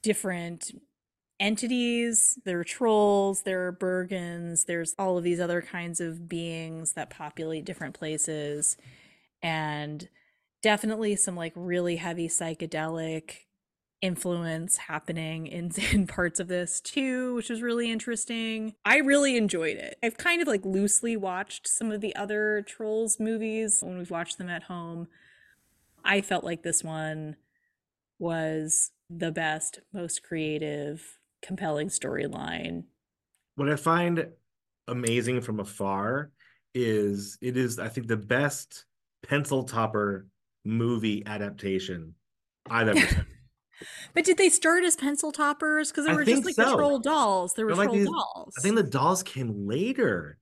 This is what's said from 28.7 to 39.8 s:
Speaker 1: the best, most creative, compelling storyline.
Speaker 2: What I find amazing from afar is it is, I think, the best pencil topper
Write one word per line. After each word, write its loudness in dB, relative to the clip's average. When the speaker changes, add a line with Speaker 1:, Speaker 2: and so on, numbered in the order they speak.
Speaker 1:
the -2
best, -2
most -6
creative, -4
compelling -2
storyline. -4
Speaker 2:
What 2
I 4
find 2
amazing 0
from -4
afar -2
is 0
it -2
is, 0
I -6
think, -6
the 0
best -2
pencil 0
topper -2